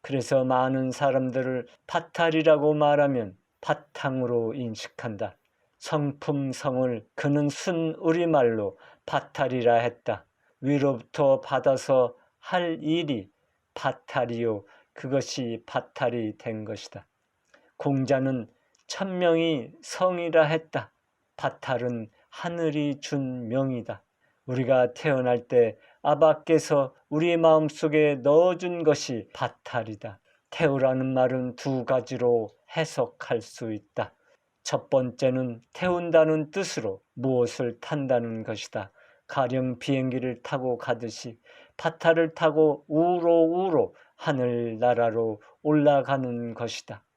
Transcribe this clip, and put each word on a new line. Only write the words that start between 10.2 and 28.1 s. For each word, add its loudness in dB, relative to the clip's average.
위로부터 2
받아서 0
할 -4
일이 -2
바탈이요, -4
그것이 -6
바탈이 -4
된 -10
것이다. -14
공자는 -2
천명이 0
성이라 2
했다. -4
바탈은 -4
하늘이 -2
준 -4
명이다. -2
우리가 2
태어날 0
때 4
아바께서 2
우리 0
마음속에 4